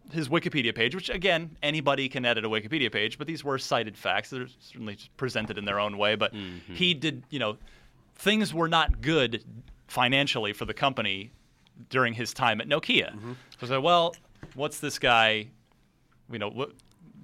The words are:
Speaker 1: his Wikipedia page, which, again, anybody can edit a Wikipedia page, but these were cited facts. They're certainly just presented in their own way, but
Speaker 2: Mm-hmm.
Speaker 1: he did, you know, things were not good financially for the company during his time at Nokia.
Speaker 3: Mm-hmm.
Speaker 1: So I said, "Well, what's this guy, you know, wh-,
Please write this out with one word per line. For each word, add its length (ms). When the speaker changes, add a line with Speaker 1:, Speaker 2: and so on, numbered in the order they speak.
Speaker 1:
his 160
Wikipedia 460
page, 220
which, 160
again, 500
anybody 480
can 160
edit 200
a 40
Wikipedia 420
page, 280
but 80
these 160
were 160
cited 360
facts. 360
They're 160
certainly 360
just 200
presented 440
in 60
their 140
own 200
way, 160
but 180
Speaker 2:
Mm-hmm. 400
Speaker 1:
he 220
did, 340
you 80
know, 200
things 400
were 120
not 340
good 420
financially 640
for 140
the 80
company 580
during 260
his 180
time 260
at 80
Nokia. 460
Speaker 3:
Mm-hmm. 200
Speaker 1:
So 80
I 20
said, 140
"Well, 320
what's 240
this 180
guy, 500
you 80
know, 100
wh-, 240